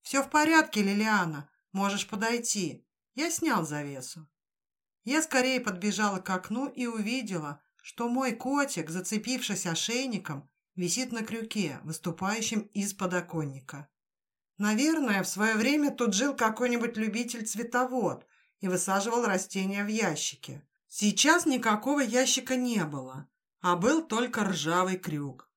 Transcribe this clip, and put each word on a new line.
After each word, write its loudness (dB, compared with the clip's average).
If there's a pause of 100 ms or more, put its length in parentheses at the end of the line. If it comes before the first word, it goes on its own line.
«Всё 0
в -2
порядке, 6
Лилиана, 2 (220)
можешь 0
подойти. -2 (280)
Я -2
снял 0
завесу». -8 (800)
Я 2
скорее 2
подбежала 0
к -8
окну -2
и -4
увидела, -4 (220)
что -6
мой 0
котик, -2
зацепившись -4
ошейником, -4 (280)
висит -2
на -4
крюке, -4
выступающем -4
из -4
подоконника. -4 (680)
Наверное, 2
в -4
своё 2
время 2
тут 0
жил 2
какой-нибудь 0
любитель-цветовод -2 (360)
и -2
высаживал 2
растения 0
в -4
ящике. -4 (220)
Сейчас 4
никакого 2
ящика 2
не 0
было, -8 (320)
а 4
был 4
только 0
ржавый 2
крюк. -6